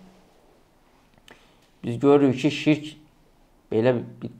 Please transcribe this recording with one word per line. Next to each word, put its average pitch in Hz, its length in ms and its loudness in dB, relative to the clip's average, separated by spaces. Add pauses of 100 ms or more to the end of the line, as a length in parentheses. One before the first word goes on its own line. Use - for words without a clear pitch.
(1800)
biz 120 140 -6
görürük 139 420 4
ki, 151 100 0
şirk - 420 -2 (800)
belə 113 220 2 (280)
bir 117 160 -14